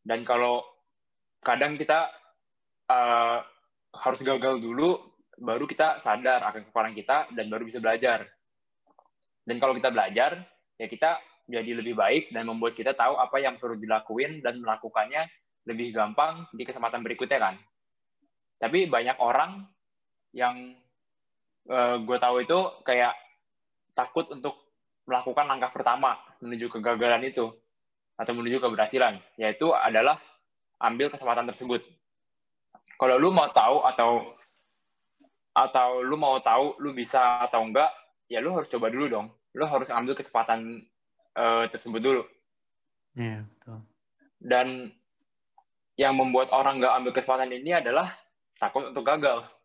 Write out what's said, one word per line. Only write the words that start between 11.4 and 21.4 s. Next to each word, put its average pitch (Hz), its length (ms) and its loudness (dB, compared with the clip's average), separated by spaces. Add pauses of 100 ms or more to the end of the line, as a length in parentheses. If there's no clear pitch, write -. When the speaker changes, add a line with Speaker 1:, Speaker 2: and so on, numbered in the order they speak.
Speaker 1:
jadi 117 320 -6
lebih 117 160 -6
baik 120 400 2
dan 113 160 -6
membuat 113 240 -2
kita 123 240 -4
tahu 123 240 2
apa 135 240 0
yang 127 160 -2
perlu 117 160 -6
dilakuin 113 640 -4
dan 120 240 -6
melakukannya 113 640 -4 (400)
lebih 117 240 -6
gampang 143 640 -2
di 123 80 -10
kesempatan 117 400 -6
berikutnya 120 320 -2
kan. 101 240 0 (960)
Tapi 175 320 0
banyak 123 320 0
orang 151 480 0 (640)
yang, 123 400 -4 (960)